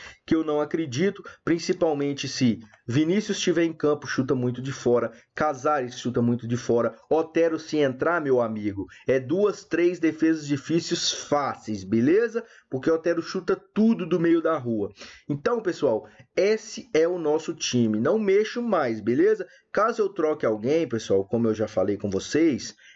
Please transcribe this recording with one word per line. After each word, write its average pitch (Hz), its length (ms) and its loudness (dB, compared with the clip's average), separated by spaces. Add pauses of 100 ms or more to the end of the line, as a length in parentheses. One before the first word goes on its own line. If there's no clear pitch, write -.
(240)
que - 100 0
eu 160 100 0
não 151 160 0
acredito, 160 600 -4 (220)
principalmente 147 840 -2
se 120 320 0 (260)
Vinícius 170 500 0
estiver 170 280 0
em 165 80 -2
campo, 147 340 -2
chuta 139 280 -2
muito 123 280 -2
de 135 100 -8
fora, 120 400 0 (220)
Casares 139 640 -2
chuta 123 240 -2
muito 120 240 0
de 120 100 -2
fora, 117 380 0 (160)
Otero 160 480 2
se 156 200 -4
entrar, 143 420 0
meu 135 200 2
amigo, 104 460 -2 (200)
é 131 120 2
duas, 175 460 -2
três 175 340 0
defesas 160 480 0
difíceis 156 640 -2
fáceis, 117 720 -4
beleza? 170 600 2 (260)
Porque 131 200 -2
o 160 40 4
Otero 165 260 0
chuta 185 360 -4 (180)
tudo 202 320 2
do 170 140 0
meio 165 200 4
da 160 160 0
rua. 117 360 -4 (360)
Então, 226 320 -2
pessoal, 139 460 0 (300)
esse 214 580 -2
é 160 140 4
o 180 100 -2
nosso 160 340 0
time, 113 480 0
não 160 180 2
mexo 214 440 2
mais, 147 380 0
beleza? 170 460 2 (260)
Caso 226 280 0
eu 202 80 2
troque 156 380 -2
alguém, 127 420 0
pessoal, 104 360 0
como 117 240 0
eu 110 60 2
já 107 120 -2
falei 104 300 0
com 104 120 -4
vocês, 117 680 0 (200)